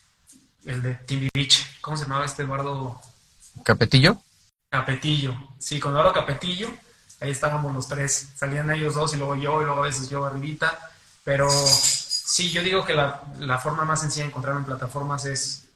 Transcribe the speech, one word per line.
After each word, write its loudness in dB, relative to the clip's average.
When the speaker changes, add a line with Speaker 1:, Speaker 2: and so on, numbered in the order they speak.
Speaker 1:
el -4
de -2
Timbiriche. 0
¿Cómo -4
se -4
llamaba 0
este -4
Eduardo? -4
Speaker 2:
¿Capetillo? 6
Speaker 1:
Capetillo, 0
sí, -6
con -2
Eduardo 6
Capetillo, -2
ahí -2
estábamos 0
los -4
tres, -2
salían -2
ellos 0
dos 0
y -2
luego -2
yo, 2
y 2
luego 0
a 2
veces -4
yo -4
arribita, -4
pero 4
sí, 2
yo 0
digo 2
que 0
la, 2
la 0
forma 0
más 2
sencilla -2
de -6
encontrarme -4
en -4
plataformas -4
es -6